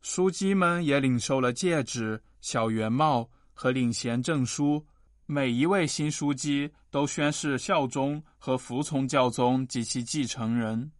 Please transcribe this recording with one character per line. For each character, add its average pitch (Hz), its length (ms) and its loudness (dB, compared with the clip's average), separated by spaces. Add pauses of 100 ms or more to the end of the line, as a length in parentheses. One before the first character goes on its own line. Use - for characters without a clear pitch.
枢 185 260 2
机 190 220 0
们 175 320 2
也 143 160 4
领 131 180 2
受 135 220 0
了 123 140 2
戒 165 280 0
指、 110 400 -4 (200)
小 113 280 -2
圆 110 220 0
帽 131 340 2 (280)
和 - 160 0
领 127 200 2
衔 120 320 -2
证 143 220 0
书。 147 400 0 (400)
每 143 260 -2
一 120 140 2
位 180 220 2
新 151 240 -2
枢 147 240 0
机 143 360 -4 (200)
都 143 160 0
宣 147 260 0
誓 147 240 -2
效 151 300 0
忠 139 360 -2 (140)
和 131 220 -2
服 127 240 -4
从 135 260 -2
教 127 220 4
宗 127 380 2
及 120 140 -4
其 120 220 -4
继 139 220 -4
承 113 280 -2
人。 117 460 -2